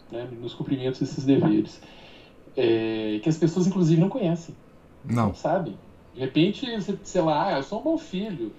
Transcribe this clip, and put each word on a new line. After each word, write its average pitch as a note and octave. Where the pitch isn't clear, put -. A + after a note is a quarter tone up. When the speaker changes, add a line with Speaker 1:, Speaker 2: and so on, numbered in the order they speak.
Speaker 1:
né, A#2+
nos A#2+
cumprimentos C3
desses C3+
deveres. G#2+
É, A2+
que E3
as D#3
pessoas, F3
inclusive, E3+
não G3
conhecem. F3+
Speaker 2:
Não. A#2
Speaker 1:
Não F#2+
sabem. D3+
De A#2+
repente, D3+
você, G3
sei -
lá, D#3+
"Ah, D#3+
eu C#3
sou G3+
um B3
bom D#4+
filho." F3+